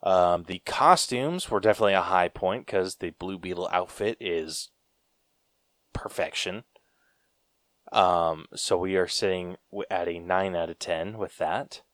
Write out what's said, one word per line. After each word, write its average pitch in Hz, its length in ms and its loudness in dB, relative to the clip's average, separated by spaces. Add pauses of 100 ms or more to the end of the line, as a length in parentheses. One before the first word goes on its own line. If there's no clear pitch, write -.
Um, 90 440 4
the 92 120 -6
costumes 156 880 2
were 104 120 0
definitely 104 320 4
a 95 80 4
high 92 260 2
point 98 400 -4
'cause 92 280 -2
the 85 160 -6
Blue 92 260 -8
Beetle 90 340 -6
outfit 101 480 -2
is 82 500 -4 (1200)
perfection. - 720 -6 (1300)
Um, 85 540 4 (100)
so - 220 0
we 95 180 0
are 92 120 2
sitting 92 500 -2 (120)
w-, 101 220 -8
at 87 160 -2
a 85 100 -4
nine 90 380 0
out 85 140 -2
of 85 100 -12
ten 87 380 -4
with 98 220 -8
that. - 420 -4 (120)